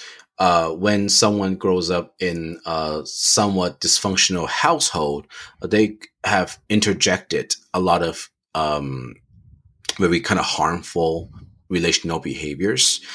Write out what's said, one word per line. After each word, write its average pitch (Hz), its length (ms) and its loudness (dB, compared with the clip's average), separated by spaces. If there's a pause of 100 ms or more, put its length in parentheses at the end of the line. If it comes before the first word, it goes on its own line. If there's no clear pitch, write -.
(380)
uh, 85 320 4
when 101 380 0
someone 101 480 2
grows 90 340 0
up 87 300 -4
in 82 440 -4
a 78 400 -2
somewhat 95 760 0
dysfunctional 95 680 0
household, 78 800 0 (340)
uh, 92 60 -6
they 107 320 2 (260)
have 92 340 0 (120)
interjected 92 840 0 (200)
a 90 60 0
lot 85 220 4
of, - 280 -6 (240)
um, 69 640 -4 (840)
very 87 220 2
kind 92 200 0
of 73 60 -2
harmful 82 840 -2 (380)
relational 85 500 0
behaviors. 78 840 -2 (140)